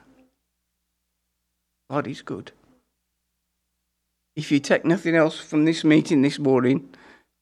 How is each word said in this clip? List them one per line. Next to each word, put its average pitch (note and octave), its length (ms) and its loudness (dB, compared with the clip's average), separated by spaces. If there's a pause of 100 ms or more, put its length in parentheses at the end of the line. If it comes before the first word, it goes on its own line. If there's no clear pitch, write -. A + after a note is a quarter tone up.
(1900)
God C3+ 180 -6
is C#3+ 140 -12
good. - 300 -14 (1800)
If D3+ 160 -8
you C#3+ 80 4
take - 260 0
nothing E3 300 0
else D#3 240 0
from D#3 260 -2
this D#3+ 180 0
meeting D3+ 380 4
this D3 180 0
morning, C3+ 500 0 (520)